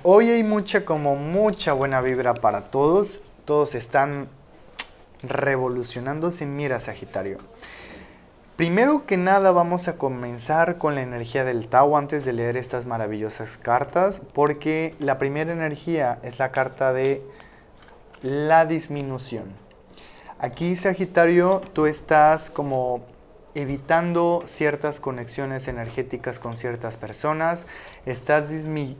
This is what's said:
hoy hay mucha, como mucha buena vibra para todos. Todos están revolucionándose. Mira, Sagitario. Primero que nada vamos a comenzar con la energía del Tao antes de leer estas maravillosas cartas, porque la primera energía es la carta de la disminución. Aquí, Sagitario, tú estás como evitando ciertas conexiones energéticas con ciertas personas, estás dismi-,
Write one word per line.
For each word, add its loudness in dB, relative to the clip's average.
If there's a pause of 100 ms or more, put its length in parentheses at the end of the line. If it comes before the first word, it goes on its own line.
hoy 8
hay 4
mucha, 0
como 0
mucha 0
buena 0
vibra 2
para 0
todos. 2 (240)
Todos 2
están 0 (960)
revolucionándose. -4
Mira, -4
Sagitario. -8 (1160)
Primero 2
que 0
nada 4
vamos 2
a -4
comenzar -2
con 0
la -2
energía -4
del -2
Tao 6
antes -2
de -2
leer -2
estas -6
maravillosas -6
cartas, 0 (140)
porque 0
la -2
primera -2
energía -2
es -8
la 0
carta 0
de 0 (1000)
la 4
disminución. -6 (960)
Aquí, -4
Sagitario, 4 (100)
tú 2
estás 4
como -4 (420)
evitando 0
ciertas -2
conexiones -6
energéticas -6
con -10
ciertas -6
personas, -4 (400)
estás 0
dismi-, -6